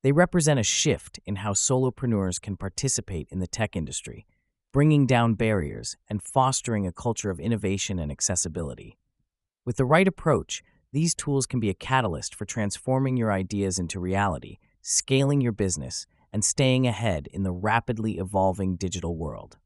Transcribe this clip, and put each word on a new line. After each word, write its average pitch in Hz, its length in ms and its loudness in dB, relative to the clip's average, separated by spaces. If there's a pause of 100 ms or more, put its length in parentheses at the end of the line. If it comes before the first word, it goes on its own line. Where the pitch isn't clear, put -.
They 139 100 4
represent 156 460 4
a 113 40 2
shift - 640 0
in 101 100 -4
how 104 160 -4
solopreneurs 117 880 0
can 98 160 -8
participate - 760 -4
in 92 100 -4
the 90 60 -2
tech - 300 -4
industry, - 500 -8 (460)
bringing 147 320 6
down 117 300 4
barriers 92 640 -2 (120)
and 104 140 -4
fostering 123 640 0
a 87 60 -4
culture - 360 -4
of 90 120 -4
innovation 98 580 -2
and 73 140 -4
accessibility. - 840 -4 (720)
With 123 100 -4
the 135 80 2
right 160 220 6
approach, - 560 0 (300)
these 156 200 2
tools 139 320 0
can - 140 -4
be 107 120 2
a 92 40 0
catalyst 117 600 0
for 107 80 -8
transforming 127 720 -2
your 113 160 2
ideas 95 480 0
into 87 180 -6
reality, 92 600 -2 (220)
scaling 139 600 2
your 123 100 2
business, 85 560 -4 (260)
and 104 120 -2
staying 131 420 4
ahead 104 460 0
in 98 100 -4
the 95 80 0
rapidly 107 680 0
evolving 95 580 0
digital 87 400 -4
world. - 480 -8